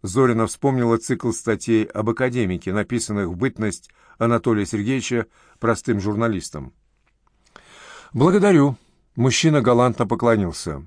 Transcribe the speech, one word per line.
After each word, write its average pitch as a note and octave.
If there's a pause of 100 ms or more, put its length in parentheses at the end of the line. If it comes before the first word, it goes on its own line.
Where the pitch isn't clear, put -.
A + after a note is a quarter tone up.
Зорина A2+
вспомнила B2
цикл A#2+
статей A2
об G#2+
академике, A2+
написанных G#2
в F2+
бытность G#2+ (280)
Анатолия A2+
Сергеевича A#2 (320)
простым A2+
журналистом. G2+ (1400)
"Благодарю", — E3 (380)
мужчина C3
галантно A#2+
поклонился. F#2+